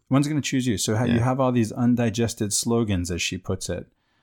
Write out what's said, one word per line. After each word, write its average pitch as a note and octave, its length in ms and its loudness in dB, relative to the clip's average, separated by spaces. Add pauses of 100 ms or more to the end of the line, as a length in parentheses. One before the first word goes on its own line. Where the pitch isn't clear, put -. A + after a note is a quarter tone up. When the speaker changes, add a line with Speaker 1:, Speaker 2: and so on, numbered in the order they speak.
(100)
Speaker 1:
One's C#3 160 4
gonna D3+ 140 0
choose B2+ 260 -2
you. G#2 120 0
So A2 180 0
ha-, A#2+ 80 0
you - 100 2
Speaker 2:
Yeah. A#2 100 2
Speaker 1:
have B2+ 140 0
all B2+ 140 2
these A#2 180 2
undigested A#2 840 0
slogans, G#2 600 0
as E2+ 100 -4
she - 160 -4
puts - 320 -6
it, F2+ 160 -6 (360)